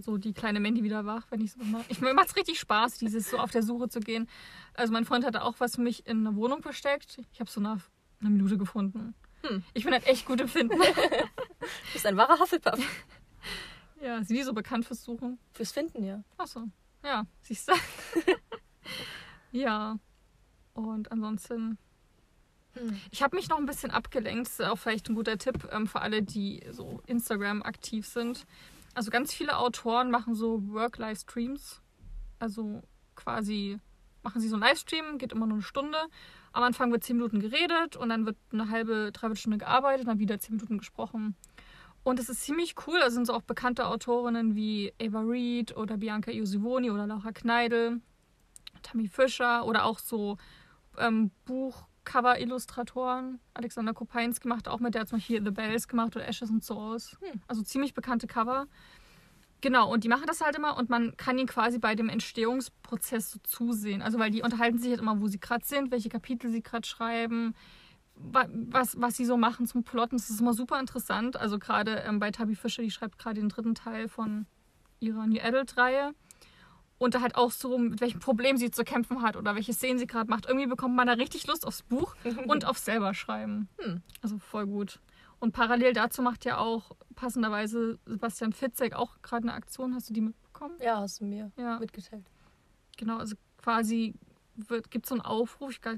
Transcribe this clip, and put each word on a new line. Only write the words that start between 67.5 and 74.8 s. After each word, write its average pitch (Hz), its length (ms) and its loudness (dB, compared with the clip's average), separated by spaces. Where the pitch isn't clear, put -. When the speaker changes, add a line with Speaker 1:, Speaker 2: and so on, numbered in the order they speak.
Speaker 1:
wa-, - 380 2
was, 240 480 0
was 240 160 2
sie 247 80 0
so 240 140 4
machen 233 280 4
zum 240 160 -2
Plotten. 240 360 0
Das - 100 -4
ist 214 120 -4
immer 240 120 6
super 254 260 0
interessant. 247 600 -2
Also 208 200 -2
gerade, 214 480 0
ähm, 214 120 0
bei 208 120 0
Tabi 220 260 -2
Fischer, - 260 -4
die 220 80 -2
schreibt - 280 -8
gerade 214 220 -4
den 214 80 2
dritten 226 260 0
Teil 226 340 -6
von 214 360 -4